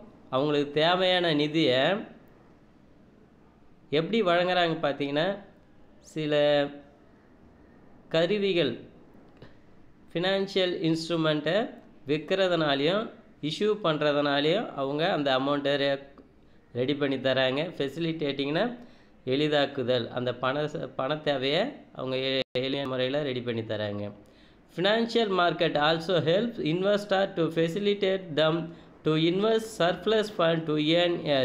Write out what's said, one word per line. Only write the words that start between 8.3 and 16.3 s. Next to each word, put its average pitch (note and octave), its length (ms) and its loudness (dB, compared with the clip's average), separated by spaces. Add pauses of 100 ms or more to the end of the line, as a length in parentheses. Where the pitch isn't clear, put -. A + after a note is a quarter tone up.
financial F#3 640 0 (140)
இன்ஸ்ட்ருமெண்ட்டை D#3+ 680 0 (540)
விற்கிறதுனாலையும் D#3+ 960 0 (460)
issue G#3 200 0 (160)
பண்றதுனாலையும் D3 840 2 (100)
அவங்க D3 240 -2 (120)
அந்த C#3 240 2
அமௌண்ட்டை C#3+ 420 0
ரெ-, C#3 180 0 (800)